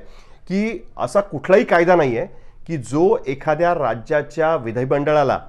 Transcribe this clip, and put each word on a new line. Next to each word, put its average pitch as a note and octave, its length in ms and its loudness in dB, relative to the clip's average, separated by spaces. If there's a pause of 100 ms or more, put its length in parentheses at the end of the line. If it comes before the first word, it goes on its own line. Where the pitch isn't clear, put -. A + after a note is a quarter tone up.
(480)
की G#3 380 -2 (120)
असा F3+ 240 0
कुठलाही F#3+ 420 0
कायदा F3 320 4
नाही C3+ 220 2
आहे F3 100 -4 (400)
की D#3+ 100 -6
जो D3 400 2 (100)
एखाद्या D#3 460 0
राज्याच्या D3+ 840 0
विधिमंडळाला C3+ 920 2